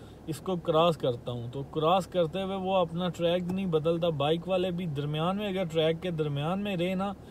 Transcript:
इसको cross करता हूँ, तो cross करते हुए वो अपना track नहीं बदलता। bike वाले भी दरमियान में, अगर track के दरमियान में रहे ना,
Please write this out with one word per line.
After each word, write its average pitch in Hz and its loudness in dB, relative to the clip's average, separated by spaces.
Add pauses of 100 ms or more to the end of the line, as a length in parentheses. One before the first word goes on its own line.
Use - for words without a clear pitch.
(280)
इसको 180 -4
cross 165 4
करता 123 -2
हूँ, 120 -8
तो 139 -6
cross 156 2
करते 180 0
हुए 190 -4
वो 190 -2
अपना 175 2
track 170 2
नहीं 185 -2
बदलता। 165 2
bike 160 0
वाले 185 0
भी 180 -4
दरमियान 151 -2
में, 208 -2
अगर 190 -2
track 160 2
के 180 -4
दरमियान 156 -2
में 202 -2
रहे 180 0
ना, 196 -2 (160)